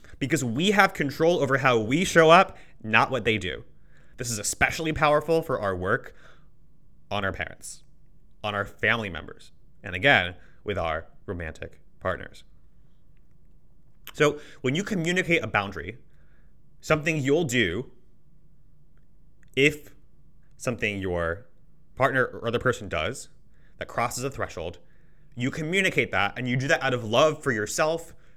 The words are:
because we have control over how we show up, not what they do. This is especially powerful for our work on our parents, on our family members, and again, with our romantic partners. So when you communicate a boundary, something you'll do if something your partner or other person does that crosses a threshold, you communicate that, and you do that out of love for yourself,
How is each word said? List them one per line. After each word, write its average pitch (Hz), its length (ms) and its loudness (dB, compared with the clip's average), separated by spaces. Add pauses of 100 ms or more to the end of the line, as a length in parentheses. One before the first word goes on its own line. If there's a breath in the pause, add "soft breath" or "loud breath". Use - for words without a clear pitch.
(180 loud breath)
because 139 260 0
we 139 260 2
have 196 240 6
control 160 460 2
over 135 180 2
how 127 220 4
we 135 240 2
show 160 260 8
up, 185 260 8 (260 loud breath)
not 113 280 4
what 123 140 -2
they 110 140 2
do. 76 260 -6 (540 soft breath)
This 120 120 -6
is 107 80 -4
especially 143 540 0
powerful 151 500 4
for 135 180 -4
our 98 140 0
work 92 400 -2 (960 soft breath)
on 101 140 -2
our 95 80 0
parents, - 500 -10 (640)
on 104 100 -2
our 101 100 0
family 110 440 0
members, - 420 -12 (320)
and 92 140 -6
again, 92 400 4 (260 soft breath)
with 98 160 -4
our 80 300 -2 (180)
romantic 82 540 -10 (180)
partners. - 460 -8 (1700)
So 147 240 2 (220 loud breath)
when 131 140 0
you 202 100 -2
communicate 170 580 0
a 110 60 -6
boundary, 98 500 -4 (840 soft breath)
something 156 380 0
you'll 143 260 2
do 117 460 0 (1700)
if 147 380 2 (640)
something 107 440 -2
your 87 460 -4 (500)
partner 131 300 2
or - 200 -8
other 117 140 -2
person 113 280 -2
does 90 400 -4 (500 soft breath)
that - 100 -8
crosses 120 340 -4
a 135 80 -4
threshold, 92 480 -6 (560 soft breath)
you 120 160 -2
communicate 165 600 0
that, 98 240 2
and 127 100 -4
you 123 100 0
do 131 120 -2
that 151 140 4
out 131 120 0
of 113 100 -4
love 139 380 4
for 139 80 0
yourself, 156 640 -2 (220 soft breath)